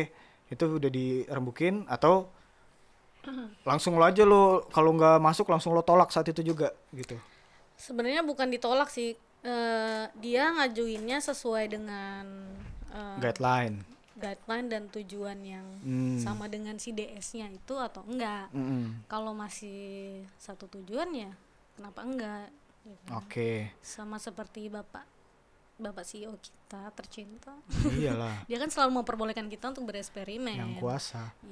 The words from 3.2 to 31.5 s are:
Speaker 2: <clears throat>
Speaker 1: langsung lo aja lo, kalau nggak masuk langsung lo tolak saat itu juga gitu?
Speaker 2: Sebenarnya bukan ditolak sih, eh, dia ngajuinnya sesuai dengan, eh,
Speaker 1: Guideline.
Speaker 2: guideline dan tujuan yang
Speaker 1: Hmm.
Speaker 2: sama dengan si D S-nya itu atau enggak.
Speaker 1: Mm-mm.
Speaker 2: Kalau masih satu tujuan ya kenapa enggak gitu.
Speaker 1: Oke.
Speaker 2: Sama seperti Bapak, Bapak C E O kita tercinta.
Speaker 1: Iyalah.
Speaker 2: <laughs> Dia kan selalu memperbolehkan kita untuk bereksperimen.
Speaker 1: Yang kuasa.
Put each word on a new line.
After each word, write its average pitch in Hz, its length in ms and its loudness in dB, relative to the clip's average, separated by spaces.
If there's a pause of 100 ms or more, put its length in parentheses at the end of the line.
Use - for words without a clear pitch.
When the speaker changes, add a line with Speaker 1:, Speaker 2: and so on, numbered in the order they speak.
Speaker 2:
<clears throat> 254 440 -8
Speaker 1:
langsung 160 280 2
lo 165 80 10
aja 185 180 8
lo, 196 460 10
kalau 160 240 6
nggak 160 260 10
masuk 160 280 4
langsung 165 260 2
lo 165 100 6
tolak 175 260 10
saat 160 180 0
itu 165 160 -2
juga 156 300 0 (180)
gitu? 117 280 -10 (560)
Speaker 2:
Sebenarnya 254 480 -2
bukan 269 260 0
ditolak 254 400 2
sih, 233 240 -6 (280)
eh, 226 640 -2 (100)
dia 240 380 0
ngajuinnya 233 680 0
sesuai 226 480 -2
dengan, 202 560 -8 (640)
eh, 202 300 -10
Speaker 1:
Guideline. 123 680 0 (300)
Speaker 2:
guideline 220 520 -6
dan 220 220 -6
tujuan 202 500 -10
yang 190 240 -14 (160)
Speaker 1:
Hmm. 127 400 -2
Speaker 2:
sama 120 300 -4
dengan 214 260 -8
si 220 160 -10
D 214 240 -8
S-nya 214 320 -12
itu 196 260 -16
atau 233 300 -8
enggak. 208 480 -8
Speaker 1:
Mm-mm. 123 560 -4
Speaker 2:
Kalau 220 240 -6
masih 196 800 -12 (240)
satu 196 340 -18
tujuan 208 440 -8
ya 214 180 -8 (420)
kenapa 202 300 -18
enggak 214 480 -8 (300)
gitu. 202 340 -20
Speaker 1:
Oke. 110 640 -4
Speaker 2:
Sama 214 400 -14
seperti 214 480 -12
Bapak, 208 400 -14 (680)
Bapak 202 260 -12
C - 160 -14
E 208 80 -12
O 220 80 -14
kita - 580 -16
tercinta. 214 640 -18 (320)
Speaker 1:
Iyalah. 117 560 -2
Speaker 2:
<laughs> - 80 -16
Dia 240 80 -4
kan 285 80 -4
selalu 262 320 2
memperbolehkan 220 480 -4
kita 214 240 -10
untuk 262 160 -10
bereksperimen. 208 800 -8
Speaker 1:
Yang 117 160 -8
kuasa. 120 480 -6 (220)